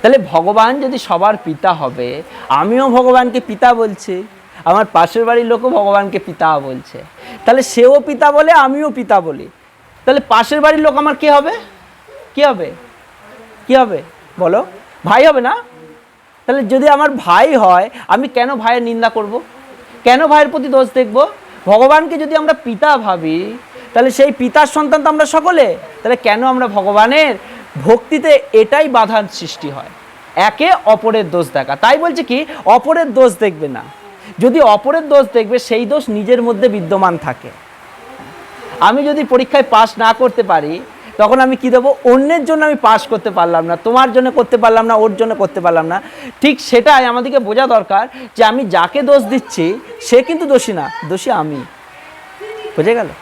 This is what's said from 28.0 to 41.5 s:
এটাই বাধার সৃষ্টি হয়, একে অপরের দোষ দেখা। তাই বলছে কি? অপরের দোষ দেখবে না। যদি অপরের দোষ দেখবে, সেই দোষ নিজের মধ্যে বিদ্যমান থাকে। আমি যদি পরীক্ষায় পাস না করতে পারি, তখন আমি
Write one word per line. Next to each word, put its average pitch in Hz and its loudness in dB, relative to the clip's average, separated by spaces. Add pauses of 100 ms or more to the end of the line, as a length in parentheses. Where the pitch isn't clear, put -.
এটাই 277 2
বাধার 220 0
সৃষ্টি - -12
হয়, 139 -14 (460)
একে 214 0 (120)
অপরের 214 0
দোষ 170 -4
দেখা। 135 -4
তাই 254 2
বলছে 330 -4
কি? 262 -4 (180)
অপরের 269 0
দোষ 247 2
দেখবে 160 -4
না। 120 -12 (560)
যদি 262 2
অপরের 277 2
দোষ 277 4
দেখবে, 233 -2
সেই 233 -4
দোষ 285 -4
নিজের 220 -2
মধ্যে 233 -2
বিদ্যমান 190 -2
থাকে। 127 -10 (1300)
আমি 254 2
যদি 294 -2
পরীক্ষায় 262 0
পাস 220 2
না 226 2
করতে 247 -2
পারি, 165 -2 (360)
তখন 220 2
আমি 262 0